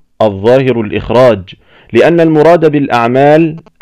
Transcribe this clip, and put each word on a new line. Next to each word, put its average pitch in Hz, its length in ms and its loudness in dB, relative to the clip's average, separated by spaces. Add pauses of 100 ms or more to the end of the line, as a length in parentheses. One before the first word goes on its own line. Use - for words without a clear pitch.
(220)
الظاهر 117 580 0
الإخراج، 110 600 0 (500)
لأن 156 280 2
المراد 160 520 2
بالأعمال 143 840 0 (260)